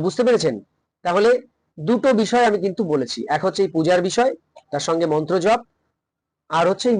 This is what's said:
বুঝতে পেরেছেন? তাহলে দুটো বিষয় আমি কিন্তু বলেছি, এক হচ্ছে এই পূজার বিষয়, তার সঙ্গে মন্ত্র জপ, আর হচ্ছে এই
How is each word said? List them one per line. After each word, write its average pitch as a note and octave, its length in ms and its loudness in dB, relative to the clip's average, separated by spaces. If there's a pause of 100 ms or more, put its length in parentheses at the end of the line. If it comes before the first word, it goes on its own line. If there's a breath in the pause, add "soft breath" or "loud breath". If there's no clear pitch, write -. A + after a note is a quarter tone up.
বুঝতে F#3 220 -2
পেরেছেন? D#3+ 280 2 (500)
তাহলে G3 260 2 (480)
দুটো G#3 300 0 (140)
বিষয় A#3+ 260 2
আমি G#3 160 0
কিন্তু G3 180 -2 (100)
বলেছি, B2+ 280 -2 (160)
এক D3+ 100 -4
হচ্ছে F#3+ 180 -2
এই F3 100 -2
পূজার E3+ 340 2
বিষয়, B3 220 0 (400)
তার D3 180 -6
সঙ্গে E3 260 0
মন্ত্র D#3 200 -2 (100)
জপ, A3+ 160 2 (880)
আর D#3+ 220 0
হচ্ছে F#3+ 220 -2
এই A3 80 2